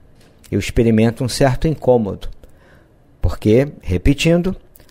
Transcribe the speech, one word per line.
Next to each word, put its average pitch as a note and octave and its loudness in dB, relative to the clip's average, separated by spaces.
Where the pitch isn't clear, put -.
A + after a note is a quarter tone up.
eu G#2 -2
experimento A2+ 0
um A#2+ -4
certo C3+ 0
incômodo, B2 -2
porque, B2+ 0
repetindo, E3 0